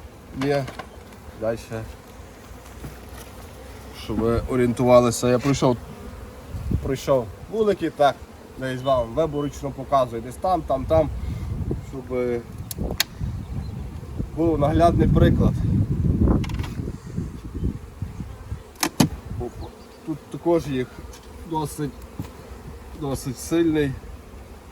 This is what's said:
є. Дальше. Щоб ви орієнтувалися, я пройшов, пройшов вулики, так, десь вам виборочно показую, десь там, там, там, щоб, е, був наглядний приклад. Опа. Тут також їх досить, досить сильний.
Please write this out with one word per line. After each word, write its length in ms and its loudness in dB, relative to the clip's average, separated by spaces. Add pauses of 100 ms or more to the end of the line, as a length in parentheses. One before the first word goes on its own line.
(440)
є. 220 2 (760)
Дальше. 420 -4 (2250)
Щоб 140 -4
ви 320 4
орієнтувалися, 800 6
я 100 6
пройшов, 380 4 (1080)
пройшов 420 2 (260)
вулики, 380 2
так, 260 6 (420)
десь 240 -4
вам 320 2
виборочно 580 0
показую, 500 2
десь 140 -10
там, 260 2
там, 240 0
там, 240 4 (800)
щоб, 240 -8
е, 280 0 (2000)
був 200 4
наглядний 480 6
приклад. 460 6 (3750)
Опа. 280 -6 (380)
Тут 120 -4 (140)
також 360 2
їх 200 0 (600)
досить, 420 -2 (1120)
досить 380 -4
сильний. 520 4 (800)